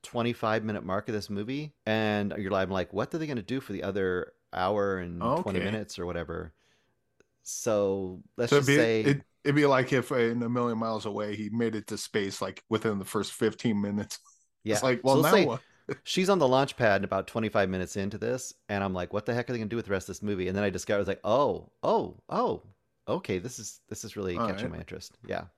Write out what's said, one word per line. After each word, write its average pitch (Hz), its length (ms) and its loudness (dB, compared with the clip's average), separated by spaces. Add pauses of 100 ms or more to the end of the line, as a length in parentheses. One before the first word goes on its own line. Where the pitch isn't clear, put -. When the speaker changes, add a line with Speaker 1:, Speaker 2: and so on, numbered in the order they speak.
Speaker 1:
twenty-five 117 600 0
minute 107 180 -2
mark 92 280 -2
of 110 40 -2
this 101 140 -4
movie. 131 460 -6 (100)
And 107 540 0
you're 95 120 -4
like, 95 160 4
I'm 92 60 -4
like, 92 220 -2
"What 120 200 -4
are 170 40 -4
they 156 80 -4
gonna 127 160 -4
do 131 180 -4
for 104 140 -10
the 90 80 -6
other 95 500 0 (220)
hour 98 420 0
and 87 240 -6
twenty 110 380 0
Speaker 2:
Okay. 90 80 -2
Speaker 1:
minutes 107 320 -6
or 87 80 -4
whatever?" 82 480 -6 (880)
So 98 800 0 (160)
let's 120 140 0
Speaker 2:
So 143 60 8
it'd 139 100 6
Speaker 1:
just 143 100 6
Speaker 2:
be, 127 60 6
Speaker 1:
say 113 200 4
Speaker 2:
it, 139 200 2 (220)
it'd 143 120 4
be 147 100 6
like 131 260 4
if 127 200 0
in 120 300 2
A 117 60 -2
Million 120 300 0
Miles 110 280 -4
Away, 104 300 -4
he 107 140 -6
made 113 240 0
it 104 140 -6
to 104 100 -6
space, 98 440 -2
like, 95 260 -8
within 107 300 2
the 95 60 -4
first - 280 -2
fifteen 107 480 2
minutes. 101 440 -4
<laughs> - 40 -20 (360)
Speaker 1:
Yeah. 107 100 0
Speaker 2:
It's 104 80 0
like, 127 160 4
Speaker 1:
So - 60 -10
Speaker 2:
well, 135 140 6
Speaker 1:
let's 156 140 6
Speaker 2:
now 214 60 8
Speaker 1:
say 180 80 6
Speaker 2:
what? 113 140 -2 (220)
<laughs> - 220 -10
Speaker 1:
she's 185 240 0
on 196 120 4
the 135 80 6
launch 131 280 4
pad 98 280 4
about 95 240 -2
twenty-five 107 420 0
minutes 92 260 -4
into 101 220 -4
this, 120 340 -4 (160)
and 101 140 -2
I'm 98 100 -2
like, 90 200 -4
"What 104 120 -2
the 123 80 -2
heck 120 160 -2
are 131 40 -4
they 120 60 -4
gonna 107 120 -4
do 117 60 -2
with 110 100 -2
the 98 60 -2
rest 95 160 -2
of 95 80 -8
this - 60 -12
movie?" 95 260 -2
And 92 80 -2
then 104 80 2
I 101 40 2
discovered, 95 280 -2
I - 20 2
was 98 100 0
like, 98 160 -4
"Oh, 107 460 2 (120)
oh, 160 800 -2 (440)
okay, 110 320 -2
this 110 220 -8
is, - 280 -14
this - 160 -12
is 104 120 -12
really 92 200 -4
Speaker 2:
All 113 100 0
Speaker 1:
catching 101 180 -4
Speaker 2:
right. 82 80 -8
Speaker 1:
my 80 80 -10
interest." - 360 -14 (100)
Yeah. - 180 -6 (140)